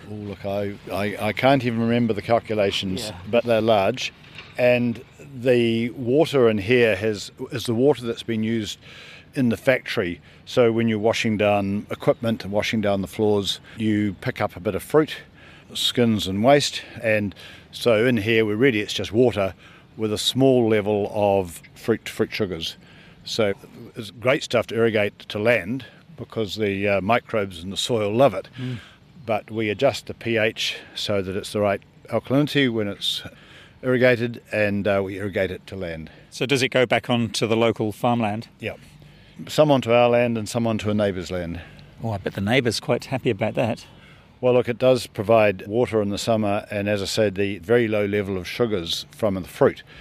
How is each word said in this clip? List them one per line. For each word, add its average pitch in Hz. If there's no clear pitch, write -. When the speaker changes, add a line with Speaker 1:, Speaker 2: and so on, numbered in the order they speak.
Speaker 1:
Oh, 104
look, 104
I, 101
I, 98
I 107
can't 131
even 117
remember 117
the 101
calculations, 104
Speaker 2:
Yeah. 101
Speaker 1:
but 117
they're 117
large. 110
And 120
the 120
water 131
in 110
here 113
has, 104
is 117
the 117
water 123
that's 117
been 113
used 110
in 127
the 107
factory. 98
So 120
when 113
you're 110
washing 107
down 101
equipment 113
and 98
washing 104
down 101
the 92
floors, 104
you 104
pick -
up 104
a -
bit 92
of 95
fruit, -
skins 113
and 98
waste. 139
And 107
so 113
in 123
here, 110
we 104
really, 117
it's 101
just 95
water 101
with 110
a 101
small 127
level 104
of 98
fruit, -
fruit -
sugars. 87
So 101
it's 110
great 127
stuff 110
to 104
irrigate 107
to -
land 113
because 107
the, 101
uh, 101
microbes 98
in 92
the 92
soil 107
love 120
it. 95
Speaker 2:
Mm. 127
Speaker 1:
But 107
we 107
adjust 107
the 104
P 117
H 110
so 101
that 92
it's 98
the 107
right 101
alkalinity 135
when 110
it's -
irrigated, 123
and, 101
uh, 98
we 95
irrigate 95
it 90
to -
land. 82
Speaker 2:
So -
does 123
it 131
go 127
back 117
onto 117
the 110
local 113
farmland? 113
Speaker 1:
Yeah. 107
Some 151
onto 123
our 120
land 120
and 104
some 117
onto 107
a 104
neighbour's 95
land. 85
Speaker 2:
Oh, 113
I 101
bet -
the 107
neighbour's 117
quite -
happy 131
about 110
that. 123
Speaker 1:
Well, 123
look, 123
it 113
does 127
provide 104
water 107
in 101
the 101
summer, 107
and 101
as 104
I 95
said, 104
the 101
very 113
low 107
level 101
of 87
sugars 104
from 104
the 92
fruit -